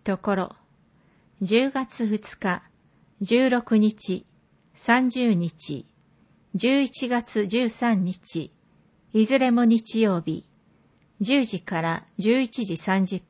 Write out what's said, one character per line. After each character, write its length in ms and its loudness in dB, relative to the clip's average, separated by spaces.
と 160 -4
こ 160 -2
ろ。 200 -4
十 300 2
月 340 -4
二 320 -4
日、 240 -4
十 280 2
六 300 2
日、 480 -2
三 340 0
十 240 0
日、 540 -6
十 280 2
一 280 -4
月 380 -2
十 220 0
三 340 0
日、 480 -8
い 120 4
ず 140 2
れ 100 2
も 160 4
日 360 2
曜 200 2
日、 240 -6
十 240 2
時 180 -4
か 200 -4
ら 240 -4
十 200 2
一 260 -2
時 120 -4
三 280 0
十 140 -4